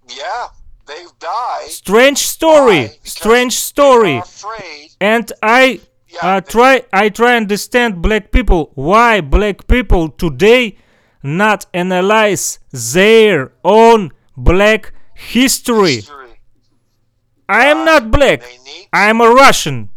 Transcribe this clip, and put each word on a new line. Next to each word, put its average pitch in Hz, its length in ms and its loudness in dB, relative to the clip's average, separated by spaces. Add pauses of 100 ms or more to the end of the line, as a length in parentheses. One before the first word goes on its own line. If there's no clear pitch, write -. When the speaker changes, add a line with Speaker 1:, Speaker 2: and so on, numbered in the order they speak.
Speaker 1:
Yeah, 190 400 -12 (380)
they've 165 320 -20
died. 208 520 -8
Speaker 2:
Strange 254 480 0
story. 269 640 2
Speaker 1:
Why? 107 60 -6
Because - 240 -20
Speaker 2:
Strange 240 420 -2
Speaker 1:
they - 180 -8
Speaker 2:
story. 240 440 2
Speaker 1:
are 110 60 -8
afraid. 185 680 -18 (100)
Speaker 2:
And 220 320 -2 (100)
I, 247 380 0 (280)
Speaker 1:
Yeah, - 140 -18
Speaker 2:
uh, 190 180 -2
Speaker 1:
they - 100 -18
Speaker 2:
try, 254 320 2 (100)
I 208 160 0
try 233 280 0
understand 208 640 -4
black 208 280 -2
people. 196 440 -2
Why 208 460 0
black 180 460 -4
people 208 440 0
today 196 680 0 (460)
not 190 500 -4
analyze 185 840 -2 (120)
their 180 800 2 (120)
own 220 480 4 (240)
black 196 560 0 (220)
history? 220 840 -2
Speaker 1:
History. 131 440 -18 (1080)
Speaker 2:
I 220 180 2
am 302 120 2
Speaker 1:
Right. 320 140 -6
Speaker 2:
not 233 180 0
black. 220 320 2
Speaker 1:
They - 160 -20
need 156 340 -20
Speaker 2:
I 190 160 0
am 226 140 0
a 226 80 6
Russian 196 680 2